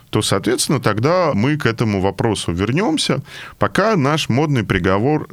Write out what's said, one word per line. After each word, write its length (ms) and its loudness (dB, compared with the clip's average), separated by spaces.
то, 120 0
соответственно, 600 0
тогда 520 2
мы 240 0
к 80 -2
этому 360 0
вопросу 500 -2
вернемся. 720 0
Пока 380 2
наш 340 0
модный 340 2
приговор 680 0